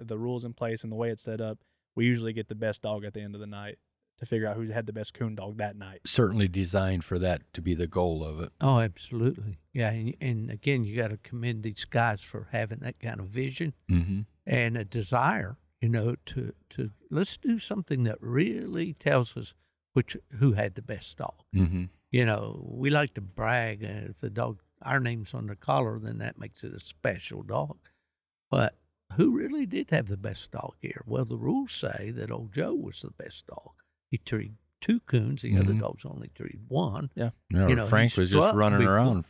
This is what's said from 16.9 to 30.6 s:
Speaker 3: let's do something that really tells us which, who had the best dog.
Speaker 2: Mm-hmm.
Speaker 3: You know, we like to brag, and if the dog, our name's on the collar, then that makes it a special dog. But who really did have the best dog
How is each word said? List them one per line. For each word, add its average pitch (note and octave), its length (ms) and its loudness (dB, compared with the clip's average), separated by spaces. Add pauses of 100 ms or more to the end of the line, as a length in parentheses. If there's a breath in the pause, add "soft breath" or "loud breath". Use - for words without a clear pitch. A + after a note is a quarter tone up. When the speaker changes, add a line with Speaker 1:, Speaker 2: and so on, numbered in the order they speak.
Speaker 3:
let's E3+ 260 0
do A#3 220 0
something D#3 460 -2
that A2 180 0
really E3 720 -2
tells C3+ 420 2
us A#2 160 -10 (400)
which, - 240 0 (220)
who C3 140 6
had G2+ 240 0
the G#2+ 60 -12
best - 360 -10
dog. - 240 -8 (120)
Speaker 2:
Mm-hmm. F2+ 300 4 (260)
Speaker 3:
You B2 160 4
know, G#2+ 440 -2
we B2+ 200 -2
like D3 240 2
to G#2+ 60 -10
brag, A2 640 -2
and G#2 280 -8
if - 80 -16
the G#2+ 120 -6
dog, A2+ 300 -4 (220)
our C3 180 2
name's A#2 340 -2
on A2+ 120 -6
the G2+ 100 -8
collar, B2 420 0
then A2 200 -8
that A2+ 200 -8
makes - 240 -14
it - 120 -12
a G2+ 60 -14
special - 640 -6
dog. C3+ 360 -4 (720)
But B2 260 2 (380)
who E3+ 220 6
really D4+ 300 -2
did C4+ 240 -6
have A#2 180 0
the G2 80 -4
best G2+ 340 -10
dog - 300 -10